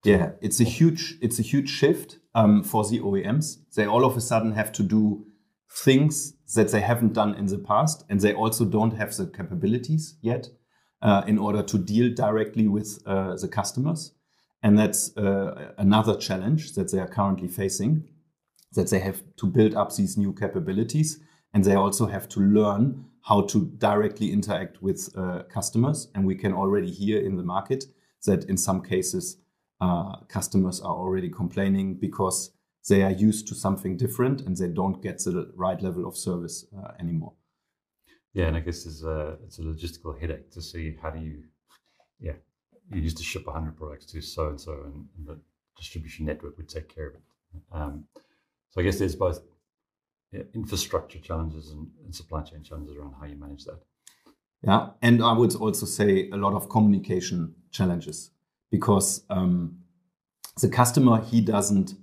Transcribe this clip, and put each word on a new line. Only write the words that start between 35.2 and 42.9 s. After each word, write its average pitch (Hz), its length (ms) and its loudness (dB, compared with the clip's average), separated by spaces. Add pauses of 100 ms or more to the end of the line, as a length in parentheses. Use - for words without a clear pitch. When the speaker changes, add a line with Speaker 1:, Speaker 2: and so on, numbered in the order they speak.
Speaker 1:
right 92 260 -4
level 90 240 -4
of 90 120 -10
service, 85 480 -6 (120)
uh, 95 220 -16
anymore. 85 340 -6 (1000)
Speaker 2:
Yeah, 87 140 0
and 80 100 0
I 82 40 -2
guess 85 240 -8
it's 78 180 -14
a, 78 420 -6
it's - 140 -20
a - 20 -10
logistical 80 580 -10
headache 76 320 -10
to 85 100 -18
see 80 400 -10
how 78 100 -8
do 80 80 -12
you, 78 240 -12 (760)
yeah, 80 140 -10 (580)